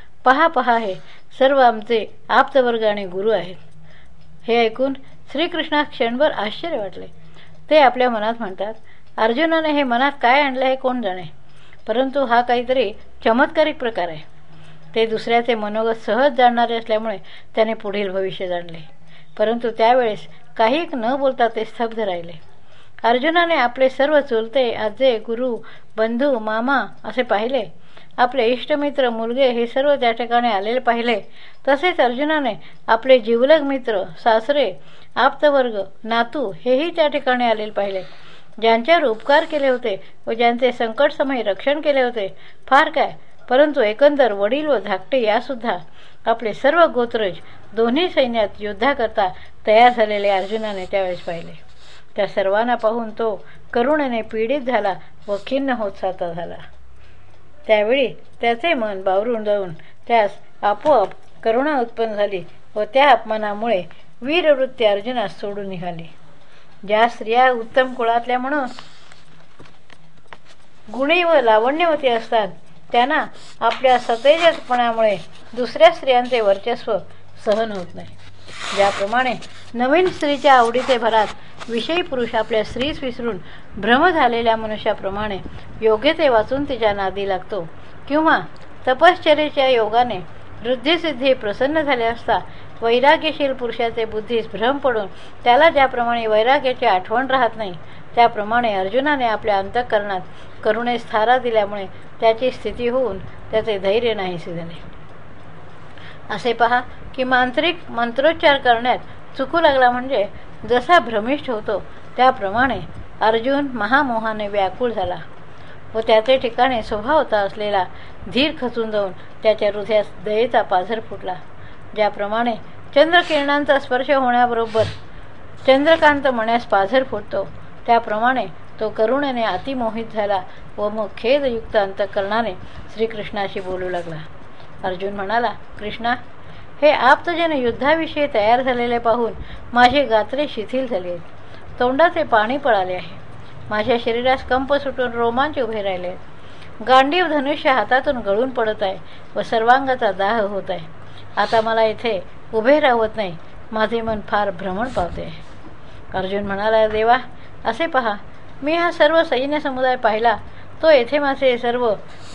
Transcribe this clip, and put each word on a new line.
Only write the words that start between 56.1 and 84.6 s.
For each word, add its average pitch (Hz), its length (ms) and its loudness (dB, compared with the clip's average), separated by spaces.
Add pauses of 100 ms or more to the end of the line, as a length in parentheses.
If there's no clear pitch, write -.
झाला. 170 220 -8 (1120)
त्यावेळी 220 420 4 (320)
त्याचे 233 340 2
मन 208 280 -4
बावरून 214 420 0
जाऊन 202 280 0 (360)
त्यास 220 220 4 (320)
आपोआप 208 460 4 (340)
करुणा 262 380 2
उत्पन्न 226 340 -2
झाली 202 300 -2 (300)
व 214 80 -2 (120)
त्या 277 160 8
अपमानामुळे 214 720 0 (400)
वीरवृत्ती 262 640 2
अर्जुनास 202 560 0
सोडून 202 280 -8
निघाली. 175 360 -8 (800)
ज्या 214 220 6
स्त्रिया 233 420 2
उत्तम 247 440 0
कुळातल्या 240 440 0
म्हणून 269 260 -2 (2250)
गुणी 294 300 2
व 330 180 6
लावण्यवती 269 680 4
असतात, 226 400 0 (440)
त्यांना 247 340 2 (340)
आपल्या 240 380 4
सतेजपणामुळे 240 1160 4 (400)
दुसऱ्या 277 340 6
स्त्रियांचे 247 500 2
वर्चस्व 208 560 0 (480)
सहन 220 280 0
होत 175 220 -8
नाही. 175 140 -12 (680)
ज्याप्रमाणे 202 580 2 (400)
नवीन 285 340 4
स्त्रीच्या 285 460 4
आवडीचे 240 440 4
भरात 220 280 4 (420)
विषयी 240 340 -2
पुरुष 247 320 -2
आपल्या 220 300 0
स्त्रीस 269 380 -4
विसरून 233 360 -4 (380)
भ्रम 240 320 4
झालेल्या 233 480 2
मनुष्याप्रमाणे 208 800 -4 (440)